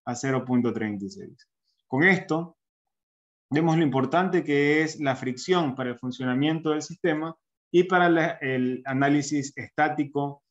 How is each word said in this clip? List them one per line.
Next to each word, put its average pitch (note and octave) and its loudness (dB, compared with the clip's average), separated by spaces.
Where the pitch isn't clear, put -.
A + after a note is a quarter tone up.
a A#2+ -6
cero C3 -2
punto B2 2
treinta G#2 -6
y F#2+ -8
seis. - -20
Con C3+ 0
esto, F3 2
vemos D#3+ 2
lo E3+ 4
importante D3+ 2
que D3 2
es D#3+ -6
la C3+ -2
fricción C3 -2
para B2+ -6
el A#2+ -6
funcionamiento C3+ -2
del D3+ -2
sistema D#3+ -4
y F3+ 6
para F3+ 4
la, E3 4
el B2+ -2
análisis C#3 0
estático C#3+ -4